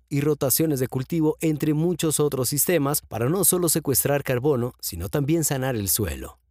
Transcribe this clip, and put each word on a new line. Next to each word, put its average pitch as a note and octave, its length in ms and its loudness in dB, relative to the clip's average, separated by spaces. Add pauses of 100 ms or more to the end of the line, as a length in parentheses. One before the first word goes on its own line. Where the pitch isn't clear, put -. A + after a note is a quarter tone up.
y C#3 120 0
rotaciones D3 580 0
de B2+ 80 -2
cultivo, D#3 540 -2
entre D#3 340 0
muchos D#3+ 460 0
otros C#3+ 280 0
sistemas, D3 520 0
para A2 280 -4
no F3+ 160 0
solo F3+ 240 2
secuestrar C#3+ 540 0
carbono, B2+ 560 0
sino F2+ 300 -6
también D3+ 340 0
sanar C3+ 320 0
el G2+ 140 -2
suelo. E2 500 -2 (120)